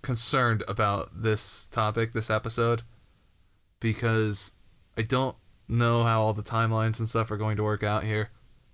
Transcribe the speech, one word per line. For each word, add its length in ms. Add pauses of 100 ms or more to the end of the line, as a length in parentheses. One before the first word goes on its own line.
concerned 640
about 560
this 440
topic, 460
this 160
episode, 540 (960)
because 720 (460)
I 40
don't 340 (320)
know 360
how 180
all 120
the 100
timelines 560
and 80
stuff 240
are 60
going 200
to 60
work 200
out 200
here. 260 (440)